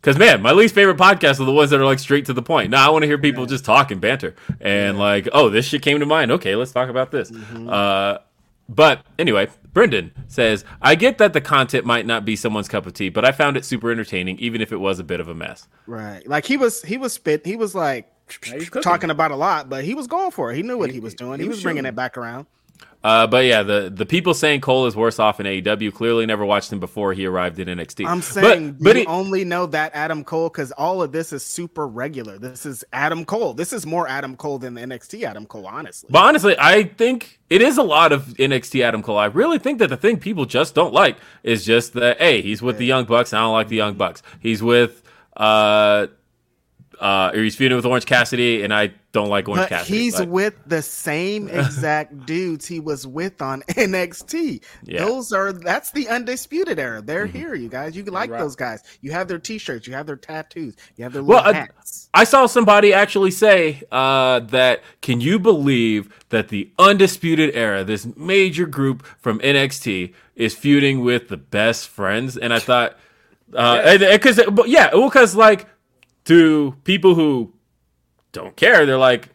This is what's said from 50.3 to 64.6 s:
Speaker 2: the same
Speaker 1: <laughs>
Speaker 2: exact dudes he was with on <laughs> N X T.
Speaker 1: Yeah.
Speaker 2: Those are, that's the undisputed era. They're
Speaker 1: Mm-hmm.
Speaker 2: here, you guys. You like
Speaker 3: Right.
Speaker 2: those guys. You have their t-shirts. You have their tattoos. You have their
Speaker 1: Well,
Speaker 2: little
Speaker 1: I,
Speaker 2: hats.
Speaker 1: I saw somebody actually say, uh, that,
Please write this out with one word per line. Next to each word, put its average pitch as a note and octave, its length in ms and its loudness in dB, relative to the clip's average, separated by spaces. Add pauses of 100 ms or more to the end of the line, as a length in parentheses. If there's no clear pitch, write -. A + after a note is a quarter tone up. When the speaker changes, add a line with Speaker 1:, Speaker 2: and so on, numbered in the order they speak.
Speaker 2:
the D#3 160 -4
same F#3 640 -8
Speaker 1:
<laughs> - 40 -14
Speaker 2:
exact C#3+ 760 -4
dudes D#3+ 400 -8
he E3+ 140 -12
was D3 260 -10
with D#3+ 360 -10
on C3+ 280 -8
<laughs> E3+ 60 -6
N G3 200 0
X F3+ 280 -8
T. D4+ 380 -8 (220)
Speaker 1:
Yeah. F2 200 -6
Speaker 2:
Those A3+ 300 -6
are, G3 180 -2
that's F3+ 400 -6
the C#4+ 160 -8
undisputed B3 720 -6
era. A2+ 220 -8
They're E3 260 -8
Speaker 1:
Mm-hmm. - 100 -12
Speaker 2:
here, D#4 180 -12
you B2 120 -10
guys. D3 300 -12
You G3+ 60 -14
like F#3+ 280 -8
Speaker 3:
Right. A3+ 80 -10
Speaker 2:
those D3 160 -8
guys. A#2+ 260 -10 (200)
You C#3 100 -12
have F3+ 160 -6
their F3+ 120 -8
t-shirts. D#3+ 480 -12
You B2 60 -14
have C#3+ 140 -10
their D3 80 -10
tattoos. D#3 600 -14 (200)
You A2+ 80 -14
have B2 80 -12
their C#3 120 -10
Speaker 1:
Well, G#3 220 6
Speaker 2:
little G#3 80 4
Speaker 1:
I, E3 120 0
Speaker 2:
hats. - 480 -20
Speaker 1:
I G3 100 6
saw C4 220 6
somebody G#3 480 6
actually G3 380 2
say, F3 600 2
uh, C3 480 2
that, B2+ 420 2 (200)